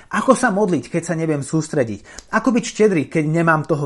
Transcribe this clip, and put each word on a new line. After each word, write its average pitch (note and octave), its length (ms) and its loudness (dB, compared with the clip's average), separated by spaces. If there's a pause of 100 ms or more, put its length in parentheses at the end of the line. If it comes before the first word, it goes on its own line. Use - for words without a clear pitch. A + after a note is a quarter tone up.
Ako G#3 240 2
sa B3 160 0
modliť, F#3 400 0
keď E3 160 -4
sa F3 80 -6
neviem D#3+ 320 -2
sústrediť? C3+ 880 -4
Ako A3 160 0
byť A#3 160 2
štedrý, F#3+ 400 2
keď D#3+ 240 -2
nemám E3 400 2
toho D3 160 0